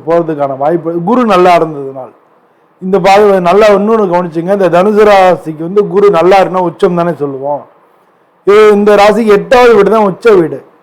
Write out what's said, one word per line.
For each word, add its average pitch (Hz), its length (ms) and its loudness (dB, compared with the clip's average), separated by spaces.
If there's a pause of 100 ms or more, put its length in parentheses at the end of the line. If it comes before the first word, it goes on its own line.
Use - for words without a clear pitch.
போறதுக்கான 151 520 -4
வாய்ப்பு, 165 460 -4
குரு 240 220 -2
நல்லா 180 300 2
இருந்ததுனால். 139 580 -6 (680)
இந்த 190 180 -2
பாதை 196 400 2
நல்லா 185 280 2
இன்னொன்னு 208 460 0
கவனிச்சுங்க, 175 400 -4
இந்த 196 160 0
தனுசு 202 400 2
ராசிக்கு 175 540 0
வந்து 196 240 -2
குரு 196 220 2
நல்லா 175 280 2
இருக்குன்னா 180 320 -2
உச்சம் 175 260 -2
தானே 170 180 -2
சொல்லுவோம். 139 500 -8 (840)
இது 214 240 4
இந்த 208 240 2
ராசிக்கு 208 440 2
எட்டாவது 240 360 2
வீடு 196 140 2
தான் 208 220 0
உச்ச 220 280 0
வீடு, 139 200 -4 (240)